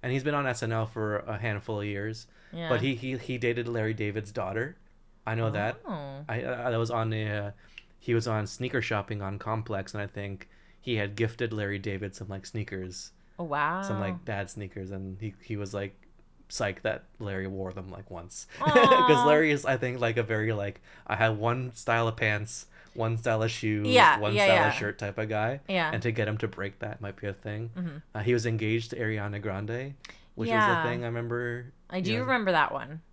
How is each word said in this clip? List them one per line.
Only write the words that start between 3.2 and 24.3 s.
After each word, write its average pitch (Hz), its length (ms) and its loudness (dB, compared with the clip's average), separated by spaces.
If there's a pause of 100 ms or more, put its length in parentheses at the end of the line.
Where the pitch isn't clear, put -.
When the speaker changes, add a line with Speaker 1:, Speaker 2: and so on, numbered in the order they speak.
Speaker 1:
dated 117 300 0
Larry 113 260 0
David's 104 380 -4
daughter. 110 440 -4 (500)
I 110 80 -2
know 113 160 2
that. 104 260 0 (100)
Speaker 2:
Oh. 143 420 -8
Speaker 1:
I, 117 140 -4
I, 123 300 -2
I 113 40 2
was 117 140 0
on 113 220 0
a, 110 160 -2 (180)
uh, 101 40 -6 (480)
he - 160 0
was 117 140 2
on 107 180 0
sneaker 123 360 -2
shopping 104 400 -2
on 98 160 -6
Complex, 107 560 -4
and 104 80 -4
I 101 40 -6
think 101 420 -10 (320)
he 120 160 -2
had 101 200 -2
gifted 113 360 0
Larry 101 260 -2
David 98 360 -4
some, 98 140 -10
like, 95 180 -8
sneakers. 95 680 -8 (260)
Speaker 2:
Oh, 175 60 -6
wow. 151 380 0
Speaker 1:
Some, 196 180 -2
like, 98 240 -4
dad 101 260 -4
sneakers, 95 400 -10
and 95 300 -8
he, 110 200 -6
he - 160 -8
was, 101 160 -6
like, 101 240 -6 (540)
psyched 101 320 -4
that - 220 -2 (140)
Larry 95 280 -4
wore 95 260 -6
them, 92 180 -10
like, 92 200 -14
once. 87 420 -12
<laughs> - 60 -14
'Cause 294 180 6
Speaker 2:
Aw. 254 500 10
Speaker 1:
Larry 151 240 8
is, 147 140 2
I 131 140 2
think, 123 200 -2
like, 117 200 2
a 117 40 2
very, 110 300 0
like, 101 300 -4 (240)
"I 107 100 0
have 110 220 4
one 123 360 0
style 117 320 2
of 113 100 0
pants, 107 500 0 (260)
one 113 240 0
style 110 260 2
of 110 80 2
shoes, 107 380 0
Speaker 2:
Yeah, 160 320 10
Speaker 1:
one 104 140 2